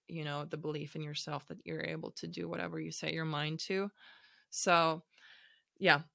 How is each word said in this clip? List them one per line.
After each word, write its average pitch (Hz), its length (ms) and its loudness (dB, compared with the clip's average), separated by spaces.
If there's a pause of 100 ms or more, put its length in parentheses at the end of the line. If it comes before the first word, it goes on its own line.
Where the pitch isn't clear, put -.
you 165 160 -6
know, 147 220 -4
the 156 100 -6
belief 151 400 -6
in 156 60 -6
yourself 147 460 -6
that - 160 -12
you're 160 200 -4
able 160 280 -4
to - 140 -10
do 170 220 -6
whatever 170 320 -4
you 160 100 -6
set 160 220 -4
your 160 140 -2
mind 151 400 -2
to. 196 240 -2 (580)
So, 165 540 4 (760)
yeah, 156 220 8 (140)